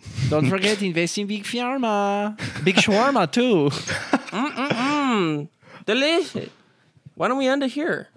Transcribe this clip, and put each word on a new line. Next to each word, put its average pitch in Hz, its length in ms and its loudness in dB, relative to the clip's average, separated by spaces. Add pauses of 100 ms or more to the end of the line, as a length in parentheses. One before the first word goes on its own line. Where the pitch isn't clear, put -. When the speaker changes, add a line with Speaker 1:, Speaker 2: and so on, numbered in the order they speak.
(280)
Speaker 1:
Don't 151 200 2
forget, 196 340 0
invest 175 360 -2
in 208 80 -4
big 202 180 -6
pharma. 214 920 -2 (260)
Big 180 140 4
shawarma, 220 540 4
too. 208 400 4
<laughs> - 600 -4
Speaker 2:
Mm-mm-mm. 233 1160 0 (380)
Delicious. 285 640 0 (680)
Why 170 120 0
don't 254 100 0
we 277 80 2
end 277 160 2
it 262 80 0
here? 294 460 -4